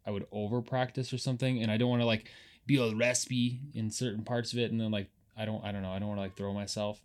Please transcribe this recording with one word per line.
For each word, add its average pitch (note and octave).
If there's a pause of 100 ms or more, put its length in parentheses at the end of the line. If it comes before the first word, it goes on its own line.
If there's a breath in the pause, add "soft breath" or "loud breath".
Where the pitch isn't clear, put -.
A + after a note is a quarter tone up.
I A2
would G2+
over G#2+
practice B2+
or B2+
something, B2+
and A2+
I G#2+
don't B2
wanna, A#2+
like, A2 (360 loud breath)
be C#3
all A2+
raspy B2 (140)
in A2
certain A2
parts A#2+
of A#2+
it, A#2
and A2+
then, A2
like, G2+ (280)
I A2
don't, A2
I G#2
don't G2+
know, F#2+
I F#2+
don't G#2
wanna, G#2
like, F#2+
throw G2
myself. G#2